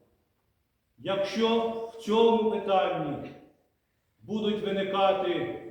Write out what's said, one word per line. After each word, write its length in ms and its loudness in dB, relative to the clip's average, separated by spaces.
Якщо 720 0
в 40 -20
цьому 540 4
питанні 800 0
будуть 420 -2
виникати 1080 0